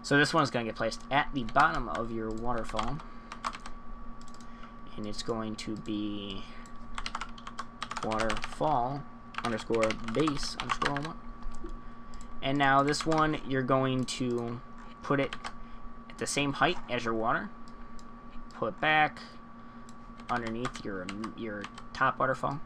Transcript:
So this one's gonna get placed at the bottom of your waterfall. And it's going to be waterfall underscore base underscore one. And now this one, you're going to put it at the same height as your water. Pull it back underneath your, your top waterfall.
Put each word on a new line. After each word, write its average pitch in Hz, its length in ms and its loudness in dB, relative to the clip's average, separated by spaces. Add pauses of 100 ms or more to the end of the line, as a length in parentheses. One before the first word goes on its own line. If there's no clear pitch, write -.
So 143 120 6
this 147 160 8
one's 151 180 6
gonna 120 140 0
get 107 120 -2
placed 113 340 0
at 139 220 4
the 131 120 0
bottom 139 440 4
of 117 220 0
your 113 200 -2
waterfall. 113 680 0 (2000)
And 104 100 -4
it's 104 160 -2
going 110 340 -2
to 110 200 -4
be 104 680 -4 (1600)
waterfall 120 1000 2 (420)
underscore 113 440 2 (240)
base 139 480 2
underscore 143 340 2
one. 147 240 -2 (1200)
And 135 160 4
now 139 240 8
this 147 240 2
one, 156 400 4
you're 135 160 2
going 131 420 4
to 120 560 -2 (420)
put 277 180 2
it 269 140 0 (760)
at - 80 -12
the 117 80 -2
same 139 280 2
height 170 240 4 (120)
as 120 140 0
your 113 100 2
water. 127 360 2 (1040)
Pull 117 140 0
it - 120 -6
back 151 400 6 (1080)
underneath 120 540 -2
your, 95 220 -4 (300)
your 104 260 -6 (400)
top 131 160 4
waterfall. 131 480 2